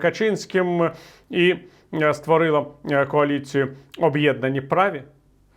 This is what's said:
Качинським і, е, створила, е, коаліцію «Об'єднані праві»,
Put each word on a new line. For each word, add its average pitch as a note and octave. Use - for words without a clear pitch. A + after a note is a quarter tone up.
Качинським F3
і, F3+
е, D3+
створила, D#3
е, C#3
коаліцію C#3+
«Об'єднані C#3
праві», D#3+